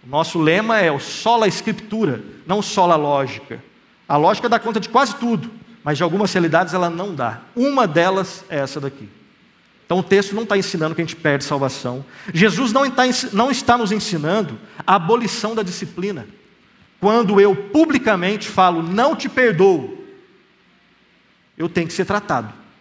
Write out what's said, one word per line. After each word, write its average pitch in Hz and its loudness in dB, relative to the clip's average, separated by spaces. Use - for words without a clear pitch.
O - -20
nosso 160 -2
lema 208 2
é 165 4
o 139 -2
sola 220 0
escritura, 190 -4
não 196 -2
sola 175 2
lógica. 135 -2
A 143 2
lógica 196 2
dá 226 2
conta 220 -4
de 196 -6
quase 262 0
tudo, 233 -4
mas 147 -2
de 151 -2
algumas 185 0
realidades 170 2
ela 175 0
não 180 -8
dá. 120 -6
Uma 262 2
delas 175 0
é 160 -4
essa 135 -6
daqui. 135 -10
Então 180 0
o - -2
texto 196 2
não 226 -4
tá 208 0
ensinando 160 -2
que 170 -6
a 170 -2
gente 160 -10
perde 143 0
salvação. 135 -4
Jesus 208 2
não 269 2
tá 254 2
ensi-, 254 -4
não 233 2
está 247 2
nos 214 0
ensinando 170 -2
a 185 4
abolição 214 -2
da 220 -2
disciplina. 180 -8
Quando 208 4
eu 202 6
publicamente 214 0
falo, 180 4
"Não 220 2
te - -6
perdoo", 190 2
eu 165 -4
tenho 165 -2
que 165 -10
ser 190 -2
tratado. 165 -4